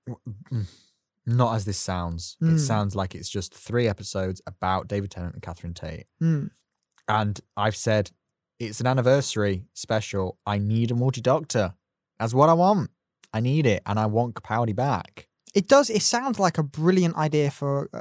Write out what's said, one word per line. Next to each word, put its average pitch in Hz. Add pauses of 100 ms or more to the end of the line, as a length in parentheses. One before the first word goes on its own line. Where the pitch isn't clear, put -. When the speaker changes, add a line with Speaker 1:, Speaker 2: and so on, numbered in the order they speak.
Speaker 1:
W-, 113 (160)
mm, 110 (600)
not 117
as 101
this 98
sounds. 87
It 160
Speaker 2:
Mm. 165
Speaker 1:
sounds 107
like 95
it's 78
just -
three 120
episodes 95
about 92
David 101
Tennant 87
and -
Catherine 87
Tate. - (140)
Speaker 2:
Mm. 160 (580)
Speaker 1:
And 107 (160)
I've 104
said, 107 (480)
"It's 113
an 120
anniversary 117
special. 101
I 104
need 113
a 120
multi-Doctor. 123 (440)
That's 113
what 143
I 165
want. 180 (420)
I 110
need 143
it, 101
and 107
I 110
want 113
Capaldi 113
back." 127 (260)
Speaker 2:
It 202
does. 277
It 214
sounds 247
like 185
a 160
brilliant 170
idea 151
for, 139
uh, -